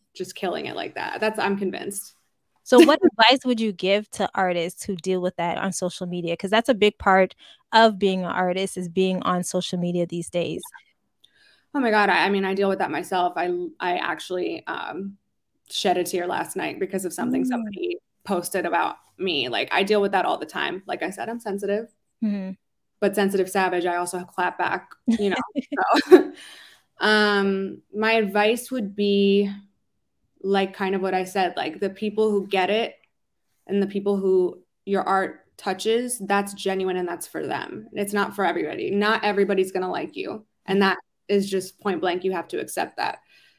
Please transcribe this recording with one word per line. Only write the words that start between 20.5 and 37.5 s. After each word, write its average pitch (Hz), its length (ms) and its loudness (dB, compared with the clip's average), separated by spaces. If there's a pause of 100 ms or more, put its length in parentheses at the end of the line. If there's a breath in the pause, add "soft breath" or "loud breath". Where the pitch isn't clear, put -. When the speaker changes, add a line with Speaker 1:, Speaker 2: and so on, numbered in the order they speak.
Speaker 1:
Like - 160 -6
I 165 80 -4
said, 190 180 -8
I'm 233 120 -8
sensitive. 202 480 -4 (360)
Speaker 2:
Mm-hmm. 196 280 -4 (480)
Speaker 1:
But 202 140 0
sensitive 196 360 0
savage, 180 360 0
I 175 100 0
also 180 280 -6
clap 180 340 -4
back, 180 320 -4 (160)
you 208 240 0
know. - 60 0 (180)
Speaker 2:
<laughs> 285 460 0 (100)
Speaker 1:
So, 320 220 10 (680 loud breath)
<laughs> - 0 -
um, 202 840 2 (120)
my 220 180 2
advice 214 580 2
would 202 260 -6
be, 202 560 4 (880)
like, 196 320 0
kind 190 200 -2
of 190 80 -2
what 190 120 -2
I 185 100 -2
said, 185 320 -2
like, 156 240 -6
the 196 100 -2
people 214 400 -2
who 202 160 0
get 190 240 0
it 220 240 -2 (720)
and 202 160 0
the 196 40 0
people 202 300 -2
who 185 460 0 (240)
your 196 160 0
art 190 380 -2 (180)
touches, 220 640 -2
that's 202 340 0
genuine 190 420 -2
and 180 120 -4
that's 170 180 -10
for 160 200 -8
them. - 460 -8